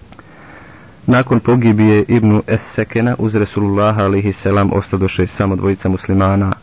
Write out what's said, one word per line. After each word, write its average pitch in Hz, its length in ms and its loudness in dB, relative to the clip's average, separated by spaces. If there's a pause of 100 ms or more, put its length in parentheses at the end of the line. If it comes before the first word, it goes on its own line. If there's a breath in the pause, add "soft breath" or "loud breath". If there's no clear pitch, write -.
(1080 loud breath)
Nakon 123 340 0
pogibije 107 680 2
Ibnu 107 380 2
Es-Sekena 113 720 -4
uz 107 160 -2
Resulullaha 104 680 0
alejhi 98 280 0
selam 98 400 0
ostadoše 95 540 -2
samo 98 300 -4
dvojica 95 320 -2
muslimana, 95 640 0 (100)